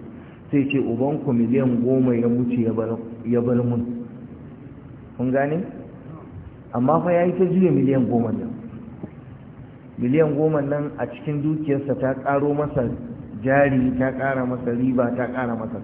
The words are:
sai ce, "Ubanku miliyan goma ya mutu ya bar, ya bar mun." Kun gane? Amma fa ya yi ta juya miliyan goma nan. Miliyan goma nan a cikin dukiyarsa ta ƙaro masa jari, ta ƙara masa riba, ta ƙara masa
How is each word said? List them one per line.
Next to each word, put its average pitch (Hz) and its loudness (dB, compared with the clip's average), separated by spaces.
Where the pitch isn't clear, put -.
sai 139 4
ce, 139 2
"Ubanku 127 0
miliyan 120 4
goma 127 4
ya 117 2
mutu 120 2
ya 110 2
bar, 113 -2
ya 117 4
bar 120 2
mun." 120 -2
Kun 123 0
gane? 143 2
Amma 135 2
fa 175 2
ya 175 4
yi 180 2
ta 185 4
juya 180 4
miliyan 135 4
goma 113 2
nan. - -4
Miliyan 147 4
goma 151 2
nan 143 -2
a 123 -2
cikin 147 -4
dukiyarsa 143 0
ta 131 0
ƙaro 143 2
masa 143 0
jari, 131 4
ta 131 2
ƙara 131 -2
masa 123 -2
riba, 123 2
ta 127 -2
ƙara 127 -4
masa 110 -6